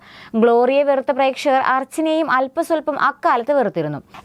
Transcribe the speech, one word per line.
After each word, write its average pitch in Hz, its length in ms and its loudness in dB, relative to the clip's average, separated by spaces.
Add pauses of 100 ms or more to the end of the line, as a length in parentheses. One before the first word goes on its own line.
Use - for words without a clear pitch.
(360)
ഗ്ലോറിയെ 240 480 4
വെറുത്ത 269 280 0
പ്രേക്ഷകർ 269 500 0
അർച്ചനയെയും 311 680 -2
അല്പസ്വല്പം 294 680 -2
അക്കാലത്ത് 262 520 0
വെറുത്തിരുന്നു. 165 480 -2 (240)